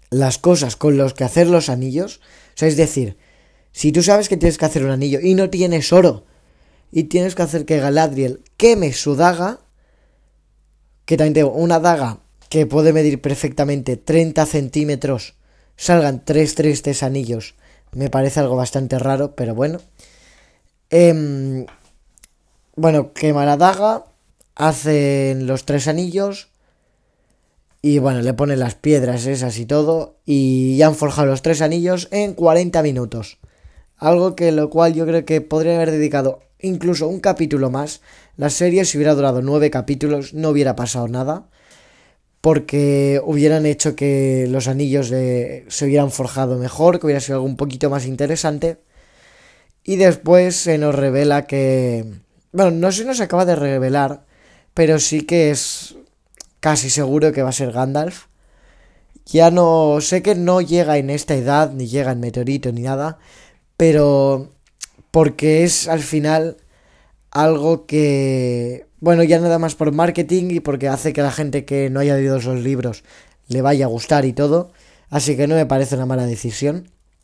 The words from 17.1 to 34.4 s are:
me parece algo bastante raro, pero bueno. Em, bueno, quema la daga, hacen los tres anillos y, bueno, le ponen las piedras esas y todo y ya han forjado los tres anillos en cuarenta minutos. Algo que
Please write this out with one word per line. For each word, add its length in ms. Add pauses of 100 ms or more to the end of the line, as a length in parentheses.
me 200
parece 280
algo 160
bastante 440
raro, 360
pero 200
bueno. 260 (1080)
Em, 760 (1120)
bueno, 360
quema 320
la 120
daga, 480 (500)
hacen 920
los 180
tres 220
anillos 600 (1300)
y, 160
bueno, 240
le 120
ponen 240
las 160
piedras 520
esas 320
y 80
todo 580
y 520
ya 100
han 80
forjado 340
los 140
tres 180
anillos 500
en 240
cuarenta 480
minutos. 560 (580)
Algo 380
que 160